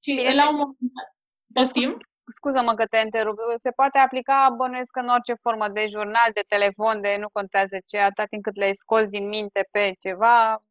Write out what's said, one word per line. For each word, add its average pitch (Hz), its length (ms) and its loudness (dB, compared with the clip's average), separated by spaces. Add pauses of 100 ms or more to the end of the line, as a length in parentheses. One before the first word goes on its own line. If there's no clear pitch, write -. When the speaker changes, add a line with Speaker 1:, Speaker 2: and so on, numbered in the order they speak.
Speaker 1:
Și 277 100 -2
Speaker 2:
Bine, 254 80 0 (120)
Speaker 1:
la 277 80 4
Speaker 2:
ți-ai 294 100 4
Speaker 1:
un 294 60 0
moment 269 340 -4 (540)
dat, 254 200 2
Speaker 2:
Scu-, 262 140 -2
Speaker 1:
poftim? 294 160 -2 (400)
Speaker 2:
scuză-mă 247 380 0
că 226 120 0
te 220 120 0
întrerup. 220 380 -2 (200)
Se 247 140 -4
poate 277 280 2
aplica, 262 580 2
bănuiesc, 254 400 -6
în 247 120 -6
orice 247 260 0
formă 220 340 -4
de 208 180 -2
jurnal, 214 480 0
de 208 140 -2
telefon, 208 520 0
de 202 200 0
nu 208 80 -8
contează 196 480 -2 (100)
ce, 208 120 -6
atâta 202 260 0
timp 208 180 -10
cât 202 140 -6
le-ai 196 180 0
scos 220 340 0
din 202 200 -6
minte 208 420 -4
pe 202 280 0
ceva 220 720 2